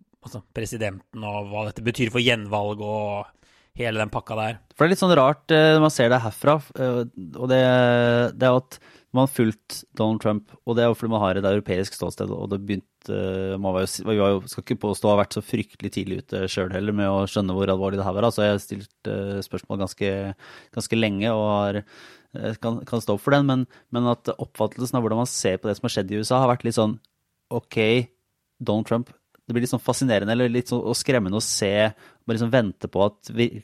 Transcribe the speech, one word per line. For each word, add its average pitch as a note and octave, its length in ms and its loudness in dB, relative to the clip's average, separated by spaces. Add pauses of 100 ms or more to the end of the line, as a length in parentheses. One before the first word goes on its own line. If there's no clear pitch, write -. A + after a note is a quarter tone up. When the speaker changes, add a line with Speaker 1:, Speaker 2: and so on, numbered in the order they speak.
(240)
Speaker 1:
altså, A2 200 -16 (120)
presidenten G#2+ 720 -8
og G#2 240 -8
hva G#2+ 160 -6
dette A2 180 -12
betyr A#2 280 -2
for B2 100 0
gjenvalg G#2 640 -2
og G#2 420 -6 (540)
hele A2 200 -2
den G#2+ 120 -4
pakka A#2 260 -6
der. G#2+ 220 -4 (140)
Speaker 2:
For D3 100 4
det F3 60 4
er - 40 4
litt - 80 -2
sånn F3+ 140 6
rart, C#3 340 4
eh, D#3 240 6
når D#3 120 6
man D3+ 100 2
ser A#2+ 160 4
det B2 80 4
herfra, C#3 360 2 (220)
eh, B2 240 0 (320)
og B2 160 -6
det, C3 100 6 (760)
det B2+ 100 4
er B2 80 6
jo B2+ 80 2
at - 180 -20 (300)
man C3 140 4
har C3 80 -4
fulgt - 480 -2 (180)
Donald A2 240 0
Trump, G#2+ 300 -2 (100)
og A#2 140 -2
det A#2 80 4
er - 20 6
jo A#2 80 4
fordi A2+ 160 -6
man A2 80 0
har F#2 160 2
et G2 140 0
europeisk G2 480 -2
ståsted, G2 340 -6
og G2+ 220 -8
det G2 100 -4
begynte, G2+ 240 -6 (240)
eh, F#2+ 480 -4
man F#2+ 160 -2
var F#2+ 80 2
jo, F#2+ 60 -2 (180)
vi A2 140 0
var G2 100 4
jo, F#2+ 160 0
skal - 160 -12
ikke A#2 220 -4
påstå G#2 220 0
å G#2 40 6
ha G#2 80 6
vært - 160 0
så G#2+ 80 -6
fryktelig - 540 -6
tidlig F#2 240 -6
ute F#2+ 300 -6
selv F#2 240 -4
heller G#2 200 -2
med G2+ 160 0
å G2 160 2
skjønne F#2+ 300 -2
hvor G2 160 0
alvorlig F#2+ 260 -2
det G2 80 -2
her F#2+ 80 -4
var, A2 140 2
altså G#2+ 160 0
jeg G#2 100 2
har G2 80 -4
stilt, G2+ 480 -12
eh, G2 320 -4
spørsmål G2 400 -8
ganske, G2 280 -4 (680)
ganske A#2 220 -2
lenge, G#2 320 0
og A2 200 0
har, G2+ 320 0
eh, - 800 -12
kan, A#2 240 -4
kan A#2 160 -4
stå G#2 140 -2
opp - 60 -10
for C#3 120 4
den, C#3+ 160 4
men, B2+ 140 0 (260)
men A#2+ 220 0
at - 220 -4
oppfattelsen B2 640 -4
av A#2 40 -2
hvordan A2+ 220 0
man B2 60 -8
ser F#2+ 280 -2
på - 80 -6
det G2+ 120 -2
som A#2+ 100 -4
har - 80 -6
skjedd F#2+ 140 -4
i G#2 100 -2
U - 20 -4
S - 80 -2
A B2+ 120 4
har B2 100 4
vært B2 140 -2
litt A2+ 120 0
sånn, A2 200 0 (520)
OK, A#2+ 300 -4 (760)
Donald A2 280 -2
Trump, A#2+ 240 -2 (300)
det A#2 160 -6
blir A#2+ 80 0
litt B2 80 -4
sånn A#2+ 100 -4
fascinerende, A2 480 2
eller A#2+ 220 2
litt A#2+ 180 -2
sånn, A#2+ 160 -2
og A#2+ 80 -2
skremmende G#2 400 0
å A2 80 0
se, G#2+ 460 2 (320)
bare A2+ 160 -2
liksom A#2 160 0
vente G#2+ 340 0
på F#2 160 0
at G#2 320 -4
vir-, A2+ 280 0